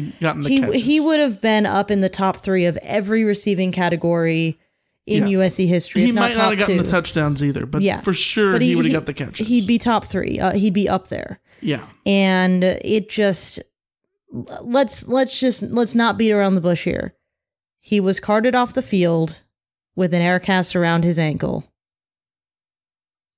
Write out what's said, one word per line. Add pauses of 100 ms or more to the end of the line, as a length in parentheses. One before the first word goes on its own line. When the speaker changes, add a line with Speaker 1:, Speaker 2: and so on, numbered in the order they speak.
(220)
Speaker 1:
gotten
the
Speaker 2:
he,
Speaker 1:
catches.
Speaker 2:
he
would
have
been
up
in
the
top
three
of
every
receiving
category (480)
in
Speaker 1:
Yeah.
Speaker 2:
U
S
C
history,
Speaker 1:
He
Speaker 2:
if
not
Speaker 1:
might
not
Speaker 2:
top
Speaker 1:
have
gotten
Speaker 2:
two.
Speaker 1:
the
touchdowns
either,
but
Speaker 2:
Yeah.
Speaker 1:
for
sure
Speaker 2:
But
Speaker 1:
he
Speaker 2:
he,
Speaker 1:
would
have
Speaker 2:
he,
Speaker 1:
got
the
catches.
Speaker 2:
he'd
be
top
three.
Uh,
he'd
be
up
there. (200)
Speaker 1:
Yeah. (200)
Speaker 2:
And
it
just, (1040)
let's,
let's
just,
let's
not
beat
around
the
bush
here. (640)
He
was
carted
off
the
field (540)
with
an
air
cast
around
his
ankle. (1700)